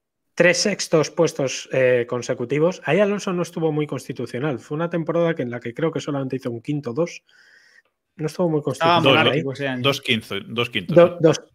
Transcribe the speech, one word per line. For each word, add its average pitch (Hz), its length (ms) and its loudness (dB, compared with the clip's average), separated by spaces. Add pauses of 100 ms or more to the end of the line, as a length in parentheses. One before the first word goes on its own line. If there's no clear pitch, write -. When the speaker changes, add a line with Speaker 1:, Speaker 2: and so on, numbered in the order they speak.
(340)
Speaker 1:
tres 175 240 4
sextos 170 520 0
puestos, 151 600 -2
eh, 127 360 4
consecutivos. 123 760 -2
Ahí 160 160 2
Alonso 202 320 0
no 175 100 -2
estuvo 160 300 -2
muy 151 140 -2
constitucional. 131 720 -6
Fue - 180 -10
una 170 140 -4
temporada 170 440 0
que, 147 80 -4
en 123 80 -4
la 120 100 -8
que 117 140 -10
creo 156 180 -2
que 139 80 -6
solamente 139 360 -4
hizo 127 140 -8
un 117 120 -8
quinto, 143 300 -6
dos. 165 300 -4 (960)
No 151 100 -4
estuvo 175 240 -2
muy 156 80 2
Speaker 2:
Estaba 165 380 2
Speaker 1:
constitucional 165 80 4
Speaker 3:
Dos, 135 120 8
Speaker 1:
ahí. - 80 4
Speaker 2:
monárquico 135 280 0
ese 135 160 -6
año. 127 140 -4
Speaker 3:
dos 139 200 0
quinto, 107 440 -2
dos 117 240 -4
quintos, 107 260 -4
Speaker 1:
Do-, 170 160 10
Speaker 3:
¿no? 175 80 -12
Speaker 1:
dos, 156 200 4 (140)